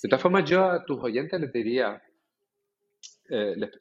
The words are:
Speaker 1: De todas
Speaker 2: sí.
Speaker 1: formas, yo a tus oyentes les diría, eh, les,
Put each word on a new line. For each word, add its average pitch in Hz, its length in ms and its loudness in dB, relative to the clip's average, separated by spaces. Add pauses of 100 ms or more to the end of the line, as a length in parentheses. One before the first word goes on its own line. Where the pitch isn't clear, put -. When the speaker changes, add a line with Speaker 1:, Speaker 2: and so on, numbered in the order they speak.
Speaker 1:
De - 80 -6
todas - 120 4
Speaker 2:
sí. - 20 -8
Speaker 1:
formas, 180 260 2
yo 185 160 6
a 175 200 0
tus 135 180 -4
oyentes 135 360 -4
les 135 140 -6
diría, 113 480 -2 (1300)
eh, 104 280 -2
les, 107 120 -6 (120)